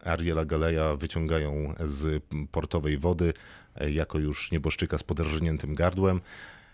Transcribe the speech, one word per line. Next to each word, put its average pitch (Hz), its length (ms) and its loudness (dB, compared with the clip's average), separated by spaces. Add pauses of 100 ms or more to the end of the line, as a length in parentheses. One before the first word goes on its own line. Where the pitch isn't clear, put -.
Ariela 82 400 2
Galeja 80 520 2
wyciągają 76 840 -2
z 76 420 -2 (280)
portowej 76 480 0
wody, 85 340 2 (420)
e, 73 160 -2
jako 78 280 0
już 76 340 -2
nieboszczyka 78 460 0
z - 40 -4
podrażniętym 78 720 0
gardłem. 90 460 4 (540)